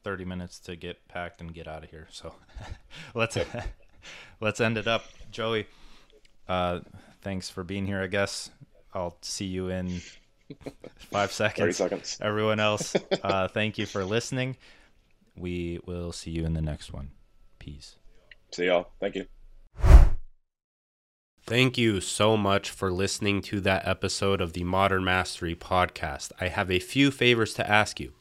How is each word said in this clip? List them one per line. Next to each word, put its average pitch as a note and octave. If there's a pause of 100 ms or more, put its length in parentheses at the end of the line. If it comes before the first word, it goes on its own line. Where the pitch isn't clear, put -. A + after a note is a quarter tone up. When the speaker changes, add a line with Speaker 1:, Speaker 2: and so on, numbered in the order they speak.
Speaker 1:
thirty F#2
minutes F2+
to F2+
get E2+
packed E2+
and E2
get E2
out D#2
of -
here. D#2+
So - (400)
<laughs> -
let's, A2+ (520)
<laughs> -
let's G#2+
end A2+
it G#2+
up. A2+ (260)
Joey, A2+ (840)
uh, F2+ (400)
thanks F#2+
for F#2+
being G2
here, G2
I F#2+
guess. G2 (440)
I'll F2
see -
you F#2
in F2+ (960)
five G2+
Speaker 2:
<laughs> -
Thirty G#2
Speaker 1:
seconds. F2+
Speaker 2:
seconds. F2+
Speaker 1:
Everyone G#2+
else, G#2+ (140)
Speaker 2:
<laughs> -
Speaker 1:
uh, G2
thank G#2+
you G#2+
for G2
listening. B2+ (800)
We F2
will F2
see -
you E2
in D#2+
the D#2+
next D2+
one. C#2 (480)
Peace. D2 (560)
Speaker 2:
See F2
y'all. F2 (100)
Thank G2
you. F#2+ (2250)
Speaker 3:
Thank B2
you A2
so A2
much G2
for F#2+
listening G2
to G2+
that F#2+
episode F#2+
of E2+
the F2
Modern F#2+
Mastery F2+
Podcast. -
I F#2
have F#2
a F#2
few C#3
favors A#2+
to -
ask G#2
you. C2